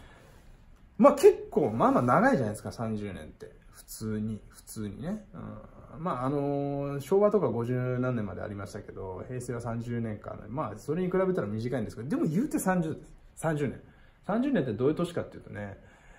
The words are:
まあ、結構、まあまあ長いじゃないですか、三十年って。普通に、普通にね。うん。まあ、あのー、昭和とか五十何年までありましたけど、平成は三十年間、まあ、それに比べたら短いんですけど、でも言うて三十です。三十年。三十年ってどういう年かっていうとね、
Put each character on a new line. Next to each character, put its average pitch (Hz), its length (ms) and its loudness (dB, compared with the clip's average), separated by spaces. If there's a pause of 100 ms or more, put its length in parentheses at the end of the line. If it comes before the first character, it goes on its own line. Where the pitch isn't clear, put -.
(960)
ま 262 120 10
あ、 285 60 6
結 - 360 8
構、 147 200 2
ま 120 180 4
あ - 20 6
ま - 80 4
あ - 20 6
長 165 320 6
い 190 40 4
じ 131 60 0
ゃ - 20 2
な - 20 0
い - 40 -2
で 101 40 -6
す - 80 -12
か、 107 80 -6
三 113 240 -6
十 104 160 -6
年 85 140 -10
っ - 20 -16
て。 - 240 -18 (200)
普 - 120 -20
通 110 360 -6
に、 107 300 -4
普 - 140 -20
通 107 240 -8
に 101 140 -10
ね。 202 320 -8
う - 40 -16
ん。 - 680 -14
ま 147 180 -4
あ、 131 40 -2
あ 135 40 0
の 143 680 -2
ー、 - 20 -6
昭 190 200 2
和 208 120 6
と 208 80 4
か 156 80 2
五 117 180 -2
十 127 340 -2
何 127 160 0
年 107 100 -2
ま 92 100 -8
で 92 60 -8
あ 95 60 -6
り 104 80 -8
ま 101 120 -8
し - 60 -14
た 101 80 -10
け - 100 -16
ど、 95 360 -10
平 127 140 -8
成 123 120 -6
は 113 80 -6
三 117 200 -6
十 120 180 -4
年 110 180 -4
間、 - 300 -12
ま 117 280 -6
あ、 - 20 -12
そ 147 180 -4
れ 185 80 -2
に 175 80 -2
比 185 60 2
べ 185 160 2
た 180 80 0
ら 101 60 -2
短 113 300 -2
い 113 40 -2
ん 101 40 -4
で - 40 -6
す - 60 -14
け 110 80 -10
ど、 139 60 -8
で 214 60 0
も 311 100 0
言 175 180 2
う 311 40 0
て 302 120 -2
三 185 220 2
十 156 140 -4
で - 80 -14
す。 - 100 -20 (220)
三 156 200 0
十 147 120 0
年。 - 120 -8 (460)
三 220 160 0
十 285 100 0
年 185 120 2
っ - 20 -4
て 120 80 -2
ど 117 120 0
う 143 40 4
い - 20 6
う 151 40 -2
年 - 180 -2
か 107 80 -2
っ - 80 -10
て - 80 -16
い - 20 -14
う - 40 -16
と - 60 -18
ね、 101 280 -10 (400)